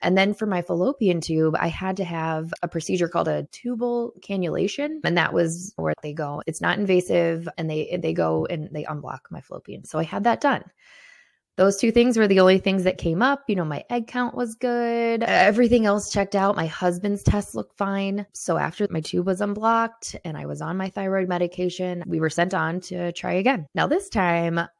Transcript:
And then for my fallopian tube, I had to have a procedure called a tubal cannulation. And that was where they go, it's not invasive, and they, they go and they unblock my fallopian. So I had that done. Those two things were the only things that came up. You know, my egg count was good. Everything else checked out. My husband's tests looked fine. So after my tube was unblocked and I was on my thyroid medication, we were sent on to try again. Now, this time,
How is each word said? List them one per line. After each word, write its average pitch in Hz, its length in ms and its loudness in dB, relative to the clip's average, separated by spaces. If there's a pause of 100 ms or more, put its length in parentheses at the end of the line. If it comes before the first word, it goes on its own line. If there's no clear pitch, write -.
And 185 160 2
then 202 160 4
for 214 140 -4
my 185 140 0
fallopian 180 600 2
tube, 160 360 2
I 170 100 0
had 190 300 -4
to 196 60 -2
have 165 500 -4 (100)
a 170 40 -2
procedure 170 400 0
called 165 220 0
a 151 140 0 (100)
tubal 240 680 -4
cannulation. 196 840 -2
And 175 120 0
that 160 140 2
was 175 460 0
where 160 160 -2 (100)
they 151 80 -8
go, 147 360 -6
it's 160 120 -6
not 175 200 0
invasive, 180 680 2 (100)
and 160 120 -4
they, 156 320 -4
they 165 100 -2
go 160 360 0
and 156 260 -6
they 151 100 -8
unblock 147 360 -10 (100)
my 160 100 -12
fallopian. - 460 -14
So - 140 -6
I 165 40 0
had 202 220 -4
that 233 160 0
done. - 240 0 (920)
Those 196 180 4
two 226 160 2
things 240 260 4
were 214 120 6
the 190 100 6
only 185 200 8
things 190 260 0
that 180 120 0
came 175 240 0
up. 269 280 2
You 202 80 0
know, 170 80 0
my 151 240 -4
egg 240 180 -4
count 247 280 -4
was 226 200 -6
good. 233 640 0
Everything 220 640 6
else 202 240 2
checked 196 240 0
out. 196 220 2
My 165 100 -2
husband's 185 580 -2
tests 208 300 2
looked 214 240 -8
fine. 196 540 -2
So - 260 -2
after 160 320 -2
my 160 120 -4
tube 180 260 -2
was 190 140 0
unblocked 226 840 -2
and 156 140 -8
I 143 80 -8
was 147 160 -8
on 160 160 -4
my 190 120 -4
thyroid 190 380 -2
medication, 180 800 -2
we 165 140 -2
were 160 80 2
sent 175 240 0
on 165 280 -2
to 175 300 -6
try 180 220 -6
again. 190 420 2
Now, 160 100 2
this 302 220 0
time, 170 540 2 (180)